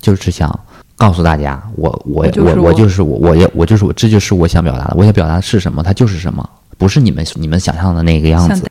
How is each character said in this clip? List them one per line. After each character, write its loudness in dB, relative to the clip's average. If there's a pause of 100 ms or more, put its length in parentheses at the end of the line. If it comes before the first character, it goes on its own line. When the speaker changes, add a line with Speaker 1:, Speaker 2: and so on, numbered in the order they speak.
Speaker 1:
就 2
是 -4
想 -4 (380)
告 2
诉 -2
大 2
家， -6 (140)
我， -2 (160)
我， -2
Speaker 2:
我 2
就 0
是 4
我。 2
Speaker 1:
我， 2
我 4
就 4
是 -2
我， -2
我 4
也， 4
我 0
就 2
是 2
我， -2
这 0
就 4
是 -2
我 2
想 0
表 -2
达 -8
的， -6
我 4
想 6
表 0
达 -2
的 -2
是 -2
什 -2
么， -4
它 0
就 2
是 -2
什 -6
么， -10 (300)
不 2
是 0
你 2
们， -4 (100)
你 -6
们 -2
想 -4
象 -2
的 -2
那 2
个 0
样 2
子。 2
Speaker 2:
像 -2